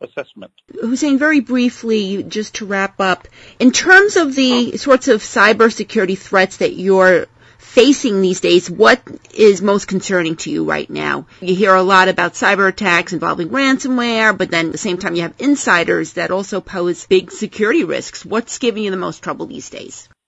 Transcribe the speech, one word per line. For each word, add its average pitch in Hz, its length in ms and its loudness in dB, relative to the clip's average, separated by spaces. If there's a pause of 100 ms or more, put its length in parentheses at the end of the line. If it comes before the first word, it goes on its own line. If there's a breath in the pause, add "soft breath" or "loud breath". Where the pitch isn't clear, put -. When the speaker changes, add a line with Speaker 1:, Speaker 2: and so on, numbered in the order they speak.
Speaker 1:
assessment. 123 500 -14 (280)
Speaker 2:
Hussein, 262 380 -2
very 302 220 2
briefly, 220 840 -2
just 208 340 -10
to 214 120 -10
wrap 196 340 -4
up, 185 260 -2 (320 loud breath)
in 247 120 6
terms 392 460 4
of 294 180 0
the 247 420 0
sorts 262 300 2
of 220 140 2
cybersecurity 214 920 0
threats 190 420 -2
that - 160 -2
you're 185 520 2 (320 soft breath)
facing 240 640 2
these 185 180 0
days, 175 300 2
what 220 320 4 (320)
is 202 260 4
most 202 280 0
concerning 180 480 -2
to 156 160 -10
you 160 120 -4
right 156 280 -4
now? 151 340 -6 (140 loud breath)
You 180 160 0
hear 190 180 4
a 185 80 4
lot 185 260 4
about 175 260 -2
cyber 196 340 0
attacks 180 460 -2
involving 165 360 -4
ransomware, 240 880 0
but 190 140 -4
then 165 160 0
at 156 60 -6
the 151 40 -10
same 180 220 -4
time 185 160 -6
you 170 80 -2
have 165 160 -8
insiders 180 760 0
that 175 160 -6
also 190 320 -4
pose 175 460 -6
big 185 240 2
security 220 520 -2
risks. 147 400 -8
What's - 360 -8
giving 220 240 -2
you 202 80 -4
the 185 60 -6
most 180 260 -10
trouble 165 240 -10
these - 240 -16
days? - 360 -18 (200)